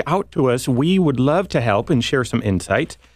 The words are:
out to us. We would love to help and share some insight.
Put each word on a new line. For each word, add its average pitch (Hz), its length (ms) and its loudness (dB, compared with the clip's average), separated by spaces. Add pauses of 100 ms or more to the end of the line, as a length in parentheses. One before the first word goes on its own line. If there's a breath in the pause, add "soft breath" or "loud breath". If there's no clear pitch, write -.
out 180 260 -2
to 131 200 2
us. 127 160 -2
We 151 320 2
would 143 200 2
love 156 300 2
to 160 100 -2
help 110 300 0
and 123 140 2
share 131 200 0
some 117 200 -2
insight. 101 540 -2 (180 soft breath)